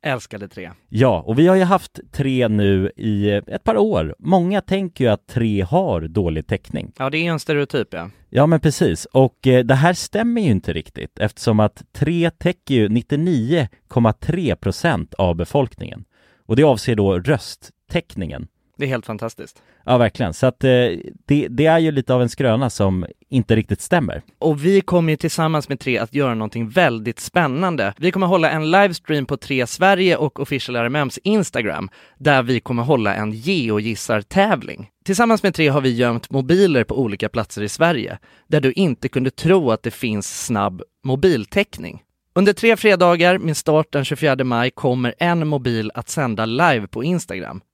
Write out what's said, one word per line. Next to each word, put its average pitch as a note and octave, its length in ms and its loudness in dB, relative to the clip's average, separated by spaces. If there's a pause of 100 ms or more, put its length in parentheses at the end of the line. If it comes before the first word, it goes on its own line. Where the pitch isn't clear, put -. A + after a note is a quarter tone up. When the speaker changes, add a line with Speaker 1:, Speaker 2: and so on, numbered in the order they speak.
Speaker 1:
Älskade A2 460 -8
Tre. F2 220 -16 (180)
Speaker 2:
Ja, G#2+ 380 2
och A2+ 120 0
vi E3 80 6
har F#3 100 6
ju F#3+ 80 4
haft F3+ 360 -2 (120)
Tre C3 360 0
nu G2 480 2
i, G#2 340 0
eh, G2+ 160 0
ett - 180 -10
par A3 120 2
år. G3+ 420 0
Många F#3 420 0
tänker F#3 440 -4
ju A#2 60 4
att - 160 -2
Tre G#2+ 360 -2
har A#2+ 380 0
dålig D#2+ 460 -2
täckning. - 520 -8
Speaker 1:
Ja, C3+ 120 -4
det D#3 80 -4
är E3+ 120 -2
en D#3 100 -4
stereotyp, C#3+ 500 -4
ja. E2+ 200 -10 (200)
Speaker 2:
Ja, C#3 160 4
men D#3+ 140 4
precis. C#3 440 0
Och, C3 420 2
eh, B2+ 180 6
det B2 100 4
här D#3 180 4
stämmer A3+ 500 -2
ju D#3 80 2
inte F#2 220 0
riktigt, - 460 -10
eftersom G#2+ 420 0
att - 220 0 (100)
Tre E3 380 0
täcker - 440 -4
ju G#2+ 140 4
nittionio C#3+ 760 0 (220)
komma A#2 240 2
tre D#3 440 -2
procent G2 580 -2
av F2+ 200 0
befolkningen. - 720 -4 (420)
Och A2 100 0
det C#3 80 4
avser B2 320 2
då G2 220 2
rösttäckningen. - 1300 -6 (300)
Speaker 1:
Det C#3+ 100 -6
är - 20 -4
helt B2 180 -4
fantastiskt. - 560 -12 (220)
Speaker 2:
Ja, B2+ 140 2
verkligen. G#2+ 360 0
Så - 120 0
att, - 180 -2
eh, C3 60 4 (560)
det, D3 240 0
det B2+ 160 0
är D#3+ 120 6
ju D#3+ 140 2
lite C3 220 0
av B2 80 2
en A#2+ 60 2
skröna B2 420 0
som F#2+ 360 -2 (220)
inte A#2+ 280 2
riktigt G#2+ 240 -2
stämmer. - 420 -2 (160)
Speaker 1:
Och D3 260 0
vi G3 160 4
kommer E3+ 320 0
ju D3+ 40 0
tillsammans D#3+ 520 -2
med C3+ 120 -6
Tre B2 180 -2
att A2 160 -6
göra C3+ 200 0
någonting A2 340 -6
väldigt A#2+ 520 0
spännande. D#3+ 800 -2
Vi F3 120 0
kommer F#3+ 160 0
hålla E3+ 240 2
en D#3 200 -2
livestream E3+ 560 2
på C#3 100 -4
Tre B2+ 300 -2
Sverige F#3 500 2
och - 240 -4
Official C3 360 -6
R A#2 80 -2
M B2+ 120 -2
M's C#3 280 -2
Instagram, A2+ 680 -2 (280)
där C3+ 240 2
vi A#2+ 180 0
kommer A#2+ 220 -4
hålla A#2 320 0
en G#2+ 180 -4
geogissartävling. A2+ 1600 -2 (160)
Tillsammans A3+ 380 2
med G3 120 0
Tre D#3 140 2
har C#3 120 2
vi C3 140 2
gömt A#2 360 -2
mobiler C3+ 540 2
på A#2 160 -4
olika G#2+ 280 -4
platser G#2 340 -6
i G#2 60 -4
Sverige, A#2 500 -2 (300)
där D3+ 120 2
du B2+ 120 2
inte D3+ 360 0
kunde C3 220 -2
tro E3 400 2
att A2 120 -2
det A#2 80 -4
finns - 560 -6
snabb G2+ 360 -2 (220)
mobiltäckning. C3 960 -2 (320)
Under G3+ 180 4
Tre A3+ 240 4
fredagar, F3+ 600 4
med D#3 180 -2
start D#3 340 2
den C#3+ 140 -2
tjugofjärde C3+ 400 0
maj, B2 260 0
kommer B2+ 480 -2
en E3+ 300 0
mobil A#2+ 460 -2
att A#2 140 -10
sända A2+ 380 -4
live B2 400 0
på A#2 180 -8
Instagram. F#2+ 560 -6 (140)